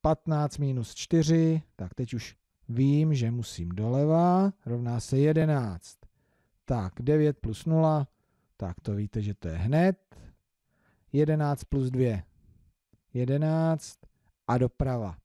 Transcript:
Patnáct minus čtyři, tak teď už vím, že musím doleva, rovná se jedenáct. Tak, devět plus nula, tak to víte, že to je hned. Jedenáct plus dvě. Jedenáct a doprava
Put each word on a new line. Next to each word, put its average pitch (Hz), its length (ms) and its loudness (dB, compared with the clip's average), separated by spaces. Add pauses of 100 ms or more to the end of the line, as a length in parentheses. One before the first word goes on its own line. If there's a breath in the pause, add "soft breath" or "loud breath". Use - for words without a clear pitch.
Patnáct 151 560 0
minus 131 380 -4
čtyři, 160 680 2 (140)
tak - 180 -10
teď 127 200 -6
už - 220 -8 (340)
vím, 143 440 4
že 117 180 0
musím 110 380 -6
doleva, 156 840 2 (120)
rovná 120 340 -4
se 135 180 -2
jedenáct. 147 800 0 (680)
Tak, 107 340 -4
devět 151 380 2
plus - 280 -8
nula, 160 420 2 (500)
tak 87 240 -8
to 104 140 -4
víte, 104 260 -4
že 101 120 -4
to - 140 -10
je 80 100 -6
hned. 156 580 0 (1000)
Jedenáct 147 500 0
plus 131 280 -2
dvě. 123 320 0 (920)
Jedenáct 156 880 -2 (480)
a 123 100 0
doprava 120 680 -2